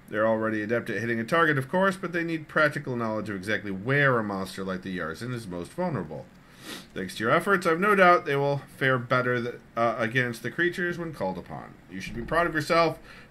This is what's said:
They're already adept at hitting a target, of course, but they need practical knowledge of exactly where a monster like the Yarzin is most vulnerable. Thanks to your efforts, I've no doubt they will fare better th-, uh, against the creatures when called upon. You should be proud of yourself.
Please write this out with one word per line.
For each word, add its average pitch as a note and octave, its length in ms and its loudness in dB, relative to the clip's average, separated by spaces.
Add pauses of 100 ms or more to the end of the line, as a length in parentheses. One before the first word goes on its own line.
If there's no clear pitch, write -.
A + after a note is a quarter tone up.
They're G#2+ 180 2
already A2 340 2
adept G#2+ 280 -2
at G#2 100 -2
hitting A#2 200 -2
a A2+ 40 -2
target, D#3 340 4
of C3 120 -2
course, F#3+ 260 2
but E3+ 160 -8
they E3+ 120 -2
need E3 240 -4
practical D3 480 0
knowledge A2 340 -2
of G2+ 60 -4
exactly G2 360 -2
where B2+ 480 2
a A2 40 2
monster G2 400 -4
like F#2 200 -4
the F#2+ 140 -4
Yarzin E2+ 360 -6
is A2+ 140 -8
most F2 240 -8
vulnerable. G2+ 540 -4 (680)
Thanks F#2 220 -8
to G#2+ 80 -6
your A#2 80 2
efforts, F#3 340 2
I've E3 140 2
no G3+ 160 4
doubt F3+ 300 8
they C#3+ 100 0
will C#3+ 260 2 (160)
fare C3 200 4
better B2 440 0
th-, A#2+ 140 -6 (200)
uh, A#2 220 2
against A#2+ 460 0
the A#2+ 80 -6
creatures F3 460 -2
when E3 160 -8
called F#2+ 240 -4
upon. B1+ 360 -12 (180)
You F#2+ 100 -10
should - 140 -10
be A#2 60 -6
proud E3 260 0
of E3 60 -4
yourself. D#3+ 460 2 (320)